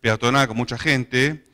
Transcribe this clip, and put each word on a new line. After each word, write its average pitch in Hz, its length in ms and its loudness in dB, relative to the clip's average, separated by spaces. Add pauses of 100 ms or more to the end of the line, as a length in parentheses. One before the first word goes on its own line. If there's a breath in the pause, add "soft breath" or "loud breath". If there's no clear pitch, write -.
peatonal 120 480 2
con 110 80 -6
mucha 120 220 -4
gente, 139 760 0